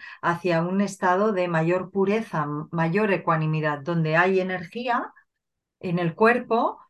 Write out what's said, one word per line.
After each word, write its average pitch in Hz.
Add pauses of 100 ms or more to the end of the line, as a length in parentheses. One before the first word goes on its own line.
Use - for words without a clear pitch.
(220)
hacia 170
un 185
estado 196
de 180
mayor 175
pureza, 196
m-, 147
mayor 170
ecuanimidad, 156
donde 160
hay 185
energía 226 (680)
en 180
el 170
cuerpo, 240 (100)